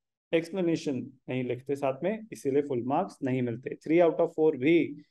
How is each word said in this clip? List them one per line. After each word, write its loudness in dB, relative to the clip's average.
Explanation 0
नहीं -4
लिखते -4
साथ -2
में, -4
इसीलिए 0
फुल -4
marks -2
नहीं 0
मिलते। -6
Three 4
out 6
of 0
four 4
भी 4